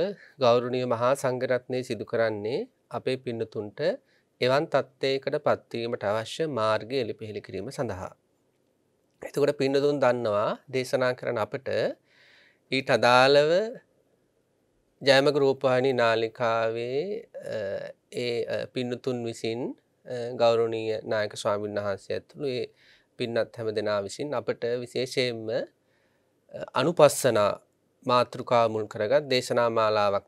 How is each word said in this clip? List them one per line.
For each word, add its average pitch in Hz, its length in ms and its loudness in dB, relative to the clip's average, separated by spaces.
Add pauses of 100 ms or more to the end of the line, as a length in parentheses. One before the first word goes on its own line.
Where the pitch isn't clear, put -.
(360)
ගෞරවනීය 123 500 2
මහා 123 280 2
සංඝරත්නය 127 680 -2
සිදු 113 220 -6
කරන්නේ 113 560 -2 (260)
අපේ 127 300 -4
පින්නතුන්ට 113 640 -8 (600)
එවන් 135 260 2
තත්ත්වයකට 135 680 -2
පත්වීමට 117 680 -2
අවශ්‍ය 113 420 -2
මාර්ගය 110 540 0
එළිපෙහෙළි 107 400 -8
කිරීම 101 300 -10
සඳහා. 98 460 -8 (1040)
එතකොට 143 280 -2
පින්නතුන් 139 500 0
දන්නවා 123 580 0 (140)
දේශනා 127 400 0
කරන 123 260 -6
අපට 107 300 -6 (1040)
ඊට 131 180 -2
අදාළව 143 880 4 (1200)
ජයමග 139 340 6
රූපවාහිනී 131 560 2
නාලිකාවේ, 117 1400 0
අ, 113 220 -8 (560)
ඒ, 120 320 -4
අ, 113 220 -6
පින්නතුන් 123 580 -6
විසින්, 117 520 -6 (280)
අ, 123 320 -8
ගෞරවනීය 113 680 2
නායක 107 320 -4
ස්වාමීන් 104 380 -2
වහන්සේ 101 400 -4
ඇතුළු 101 320 -10
ඒ 123 200 -4 (500)
පින්වත් 117 400 -4
හැම 110 200 -4
දෙනා 104 260 0
විසින් 135 320 -6
අපට 120 300 -4 (160)
විශේෂයෙන්ම, 123 680 -4
අ, 135 160 -2 (1120)
අනුපස්සනා 135 840 4 (460)
මාතෘකාව 120 640 2
මුල් 110 160 -4
කරගත් 131 440 0
දේශනා 123 400 2
මාලාවක් 104 580 2